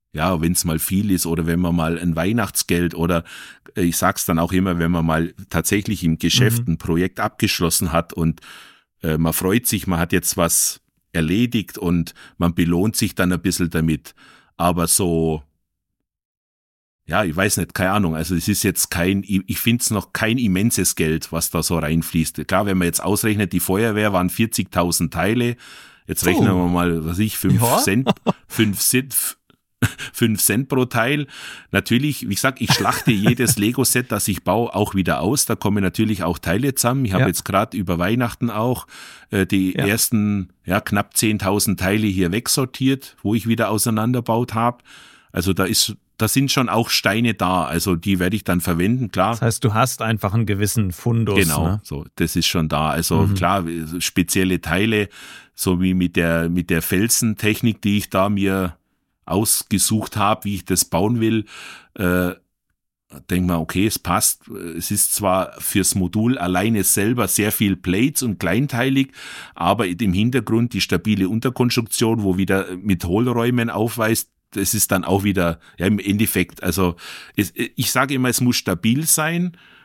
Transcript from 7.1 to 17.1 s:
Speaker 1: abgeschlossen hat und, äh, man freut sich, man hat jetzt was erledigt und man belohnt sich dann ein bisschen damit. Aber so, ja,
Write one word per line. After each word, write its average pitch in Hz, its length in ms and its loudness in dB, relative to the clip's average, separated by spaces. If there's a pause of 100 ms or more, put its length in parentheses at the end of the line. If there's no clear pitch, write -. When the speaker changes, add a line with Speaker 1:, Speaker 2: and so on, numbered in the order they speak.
Speaker 1:
abgeschlossen 92 720 0
hat 82 200 0
und, 82 280 -2 (600)
äh, 78 160 0
man 82 140 0
freut 98 340 0
sich, 101 200 -4
man 87 120 0
hat 85 140 -2
jetzt - 240 0
was - 440 0 (320)
erledigt 98 640 0
und 87 360 0 (240)
man 85 160 0
belohnt 87 420 2
sich 104 180 -2
dann 90 180 0
ein 85 100 -2
bisschen 90 280 0
damit. 80 440 -2 (420)
Aber 87 300 0
so, 82 560 0 (1600)
ja, 87 180 0